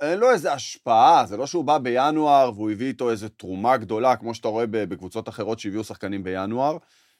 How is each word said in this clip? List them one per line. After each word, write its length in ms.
אין 180
לו 120
איזה 220
השפעה, 720
זה 120
לא 100
שהוא 180
בא 120
בינואר 800
והוא 160
הביא 160
איתו 240
איזה 180
תרומה 480
גדולה, 380
כמו 180
שאתה 140
רואה 200
ב-, 100
בקבוצות 520
אחרות 300
שהביאו 240
שחקנים 400
בינואר. 540